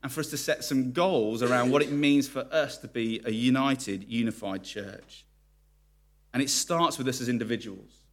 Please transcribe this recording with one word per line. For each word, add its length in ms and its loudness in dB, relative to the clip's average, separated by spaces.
and 100 -6
for 80 -6
us 100 -4
to 80 -6
set 280 -2
some 260 2
goals 500 2
around 300 4
what 100 2
it 80 0
means 380 4
for 240 -8
us 280 0
to 100 -14
be 340 -4
a 80 -4
united, 800 2
unified 540 -2
church. 600 -14
And 100 2
it 60 -2
starts 480 2
with 100 -2
us 140 -2
as 80 -2
individuals. 840 -4